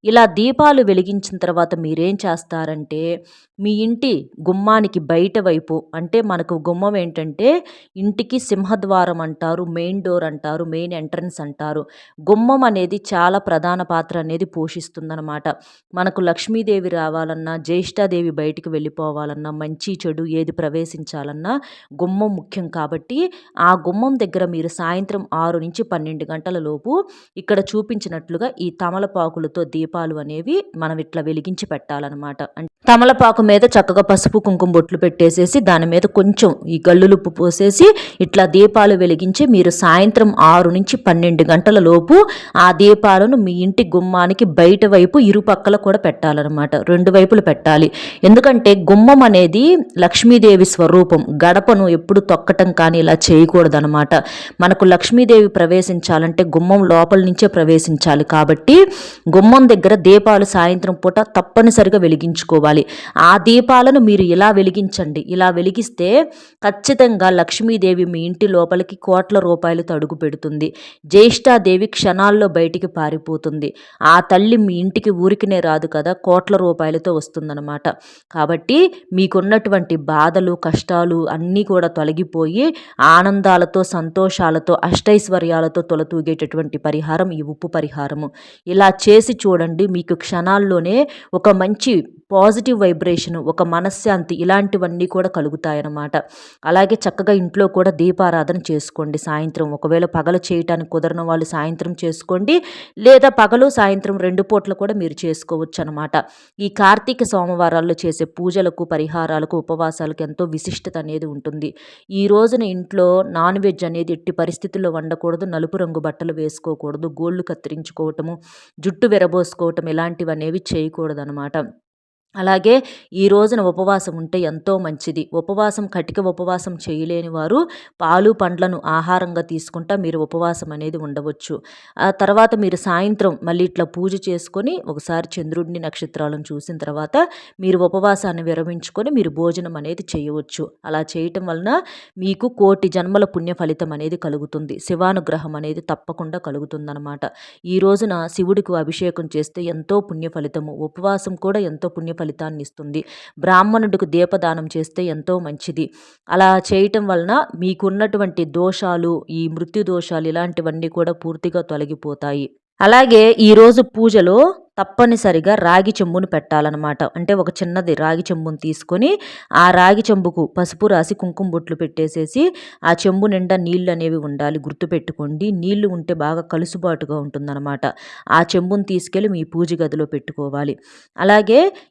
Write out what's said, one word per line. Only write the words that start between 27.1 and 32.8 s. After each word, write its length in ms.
ఇక్కడ 240
చూపించినట్లుగా 920
ఈ 100
తమలపాకులతో 840
దీపాలు 500
అనేవి 500
మనం 220
ఇట్లా 240
వెలిగించి 440
పెట్టాలన్నమాట. 760
అంటే, 260